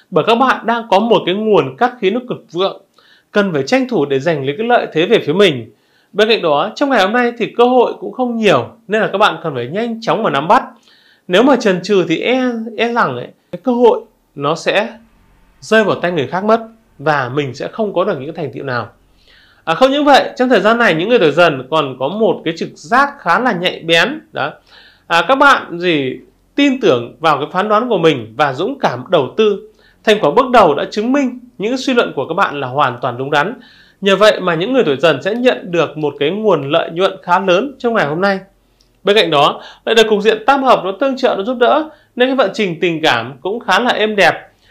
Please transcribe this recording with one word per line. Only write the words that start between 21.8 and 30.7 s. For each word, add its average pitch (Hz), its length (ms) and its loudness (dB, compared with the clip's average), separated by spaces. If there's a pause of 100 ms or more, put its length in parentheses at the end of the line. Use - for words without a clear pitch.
có 131 100 -2
một 208 360 -2
cái - 120 -4
trực 180 180 -8
giác 254 360 -2 (100)
khá 175 180 0
là 247 140 0
nhạy 175 340 -4
bén 180 340 2 (120)
đó. 139 200 -6 (540)
À, 170 220 2
các 269 60 4
bạn 277 440 2
gì 151 400 -2 (360)
tin 285 260 0
tưởng 120 400 0
vào 156 180 2
cái 143 140 -6
phán 190 160 -2
đoán 214 200 0
của 214 100 0
mình 131 380 0
và 143 160 0
dũng 208 260 -6
cảm 127 320 -4
đầu 165 260 0
tư. 208 320 0 (360)
Thành 208 160 2
quả 151 100 2
bước 247 200 2
đầu 202 240 4